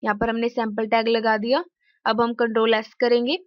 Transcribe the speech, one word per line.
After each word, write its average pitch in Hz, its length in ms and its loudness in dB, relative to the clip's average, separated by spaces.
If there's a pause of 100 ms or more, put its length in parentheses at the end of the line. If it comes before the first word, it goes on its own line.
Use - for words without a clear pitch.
यहाँ 214 120 -2
पर 226 140 -2
हमने 233 200 -2
सैंपल 220 380 -4
टैग 226 200 0
लगा 226 300 2
दिया। 240 260 0 (420)
अब 226 160 0
हम 233 140 0
कंट्रोल 226 380 2
एस 220 260 -4
करेंगे 240 480 2